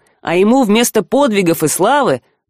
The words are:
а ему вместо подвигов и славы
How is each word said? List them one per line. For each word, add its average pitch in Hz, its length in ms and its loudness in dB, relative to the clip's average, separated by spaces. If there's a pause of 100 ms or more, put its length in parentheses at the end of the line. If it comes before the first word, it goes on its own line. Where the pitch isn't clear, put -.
(220)
а 165 140 -6
ему 220 280 2
вместо 220 400 0
подвигов 202 600 0
и 156 40 0
славы 202 540 0 (280)